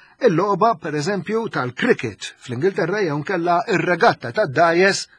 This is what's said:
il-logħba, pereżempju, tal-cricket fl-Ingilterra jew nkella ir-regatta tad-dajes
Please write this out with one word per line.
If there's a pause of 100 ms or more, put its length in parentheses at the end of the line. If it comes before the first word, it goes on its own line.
(200)
il-logħba,
pereżempju,
tal-cricket
fl-Ingilterra
jew
nkella (100)
ir-regatta
tad-dajes (120)